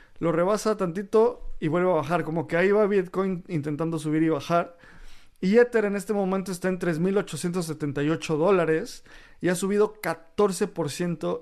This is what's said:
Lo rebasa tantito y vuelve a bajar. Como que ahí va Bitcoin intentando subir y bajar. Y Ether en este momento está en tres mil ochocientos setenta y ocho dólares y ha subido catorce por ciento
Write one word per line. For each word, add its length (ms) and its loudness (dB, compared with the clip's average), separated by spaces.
Lo 120 0
rebasa 460 0
tantito 840 0
y 80 -2
vuelve 220 2
a 60 4
bajar. 280 0
Como 220 -4
que 100 -4
ahí 140 4
va 160 4
Bitcoin 640 0
intentando 500 -2
subir 240 0
y 80 2
bajar. 480 -2
Y 180 4
Ether 280 6
en 100 -2
este 180 -4
momento 380 -2
está 160 -4
en 100 0
tres 220 -2
mil 180 2
ochocientos 480 -4
setenta 380 -4
y 80 2
ocho 260 -2
dólares 640 0
y 100 0
ha 60 2
subido 440 0
catorce 680 -2
por 240 -6
ciento 500 -4